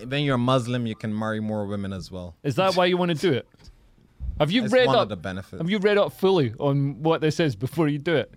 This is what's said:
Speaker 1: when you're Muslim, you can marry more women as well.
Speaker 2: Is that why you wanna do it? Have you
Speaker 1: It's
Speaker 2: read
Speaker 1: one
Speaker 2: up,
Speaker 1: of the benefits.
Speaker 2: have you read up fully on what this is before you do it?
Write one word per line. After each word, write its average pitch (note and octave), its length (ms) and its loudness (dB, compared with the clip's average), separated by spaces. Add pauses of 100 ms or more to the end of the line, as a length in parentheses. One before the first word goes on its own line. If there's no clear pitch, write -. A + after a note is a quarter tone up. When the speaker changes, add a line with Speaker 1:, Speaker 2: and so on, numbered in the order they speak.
Speaker 1:
when C#3+ 180 -2
you're C3+ 140 2
Muslim, B2 480 0
you A2 80 -4
can G#2+ 220 -6
marry A2 240 -2
more G#2+ 260 -4
women G2+ 260 -6
as F2+ 180 -10
well. F2+ 320 -12
Speaker 2:
Is C#3 140 -2
that F#3 200 2
why F3+ 100 4
you F3+ 100 2
wanna F3 180 2
do D#3 180 2
it? A#2 160 -2 (920)
Have D3+ 120 2
you A#3 140 2
Speaker 1:
It's G#3 80 -4
Speaker 2:
read B3+ 140 6
Speaker 1:
one C3+ 100 4
Speaker 2:
up, G#3 60 4
Speaker 1:
of G#2+ 60 -4
the G2+ 80 -8
benefits. F#2+ 440 -8
Speaker 2:
have E3 100 -4
you G#3+ 80 2
read G3+ 200 2
up D#3+ 140 0
fully E3+ 480 2
on C#3 420 -2
what D#3+ 180 2
this D#3 200 0
is C#3+ 160 0
before C#3 320 -2
you D3 100 -2
do E3 160 -2
it? B2+ 220 -2